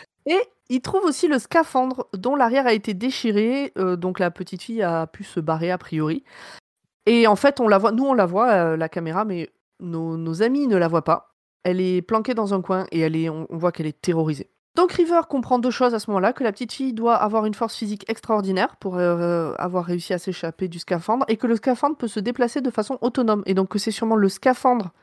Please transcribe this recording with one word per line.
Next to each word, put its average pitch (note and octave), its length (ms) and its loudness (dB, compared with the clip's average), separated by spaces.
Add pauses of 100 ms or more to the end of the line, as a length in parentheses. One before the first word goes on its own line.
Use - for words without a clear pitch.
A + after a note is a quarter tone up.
(260)
Et E4+ 120 2 (300)
il B3 120 -2
trouve F#4+ 240 -2
aussi D#4+ 240 0
le D4 100 2
scaphandre C4 720 0
dont A3+ 240 -2
l'arrière C4 300 2
a A#3 60 4
été G#3+ 220 0
déchiré, A#3 840 0
euh, F#3 180 0
donc F3+ 220 -4
la F3+ 120 0
petite F3+ 320 -10
fille A3+ 200 -4
a E3 240 0
pu - 180 -18
se - 160 -6
barrer D#3+ 300 -2
a F3+ 80 -2
priori. D#3 460 -4 (800)
Et A#3 200 6
en G#3 100 6
fait, C#4 240 2
on A#3 80 4
la G3+ 100 6
voit, G#3 140 2
nous A#3+ 120 0
on C4+ 100 2
la G#3 120 4
voit, G#3 260 2
euh, E3+ 240 2
la D#3+ 120 -2
caméra, E3+ 360 -4
mais F3 260 -6 (300)
nos, E3 360 -6
nos E3 260 -4
amis C4+ 260 2
ne G#3 80 2
la F3 120 2
voient E3 160 2
pas. - 300 -2 (300)
Elle F#3 160 0
est F#3 220 0
planquée A3 320 -2
dans G#3 200 0
un F#3+ 80 0
coin F#3 300 -2
et E3 80 0
elle D#3+ 160 0
est, D#3+ 120 0
on, D#3+ 220 -6
on - 60 -8
voit E3+ 160 0
qu'elle D#3 140 -6
est D3+ 140 -8
terrorisée. D#3+ 500 -2 (260)
Donc F4 160 4
River E4+ 360 2
comprend B3+ 300 0
deux B3 120 0
choses A#3+ 240 2
à A3 40 -2
ce - 120 -8
moment-là, G3+ 220 2
que C4 120 -4
la A3 80 0
petite A#3 200 -10
fille C4+ 200 -4
doit A3+ 240 2
avoir G#3+ 300 0
une G#3+ 80 -2
force - 200 -4
physique G#3 340 -6
extraordinaire G#3 680 -2
pour, F3+ 200 -6
euh, E3+ 640 0
avoir F3+ 260 -2
réussi F3 280 -4
à F3+ 60 0
s'échapper F3 500 -6
du E3+ 100 -12
scaphandre F#3 500 -2
et A3+ 80 0
que B3 120 -2
le A3+ 80 2
scaphandre C4+ 400 0
peut A#3+ 120 -6
se G#3+ 120 -6
déplacer A#3+ 400 -2
de B3+ 100 -2
façon A3+ 300 -4
autonome. A3 460 2
Et F#3+ 80 0
donc F#3+ 160 2
que G#3 80 -2
c'est A3+ 120 -2
sûrement A3+ 260 0
le G3+ 120 6
scaphandre B3 640 2 (120)